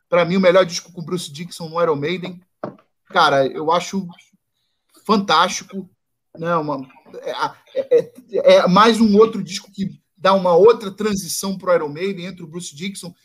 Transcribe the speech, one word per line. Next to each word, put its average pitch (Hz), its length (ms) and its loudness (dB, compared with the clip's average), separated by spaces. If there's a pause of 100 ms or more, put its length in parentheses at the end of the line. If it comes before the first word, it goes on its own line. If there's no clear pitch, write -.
Pra 175 160 2
mim, 175 120 0
o 190 40 2
melhor 185 240 6
disco - 260 -10
com 170 120 -16
Bruce 175 280 -8
Dickinson 170 380 -14
no 165 120 -4
Iron 165 140 0
Maiden. 175 460 -6 (680)
Cara, 143 360 4
eu 156 260 -4
acho 175 360 -4 (960)
fantástico. 190 840 0 (480)
Né? 165 180 -4
Uma, 147 320 -6 (340)
é, 160 100 -10 (440)
é, - 380 0 (180)
é, 190 240 4
é 190 120 4
mais 208 340 4
um 208 160 4
outro 214 260 4
disco - 280 -14
que - 280 -10 (160)
dá 190 180 2
uma 180 220 2
outra 208 360 4
transição 196 680 -6
pro 185 160 -2
Iron 156 160 0
Maiden, 170 380 -8
entre 180 160 -16
o 160 40 -16
Bruce 170 280 -14
Dickinson, 180 380 -12 (120)